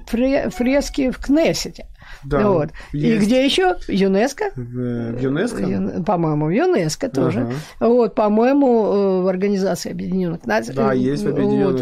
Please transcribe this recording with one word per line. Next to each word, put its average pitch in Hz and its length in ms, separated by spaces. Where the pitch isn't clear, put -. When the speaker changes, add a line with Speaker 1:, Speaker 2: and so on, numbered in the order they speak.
Speaker 1:
фре-, 254 440
фрески 262 600
в - 100
Кнессете. 262 640
Speaker 2:
Да, 147 240
Speaker 1:
Вот. 156 200
И 147 60
Speaker 2:
есть. 214 260
Speaker 1:
где 254 200
ещё? 359 300
юнеско? 196 580
Speaker 2:
В, 131 40
э, 117 360
в 123 60
юнеско? 190 420
Speaker 1:
Ю-, 190 400
по-моему, 156 420
в 156 40
юнеско 254 600
тоже. 131 300
Speaker 2:
Ага. 233 100
Speaker 1:
Вот, 233 260
по-моему, 233 720
э, 190 380
в 185 40
Организации 190 640
Объединённых 180 540
Наций. 220 300
Speaker 2:
Да, 135 180
Speaker 1:
Э, 131 40
Speaker 2:
есть 139 260
в 143 60
Объединённых 143 420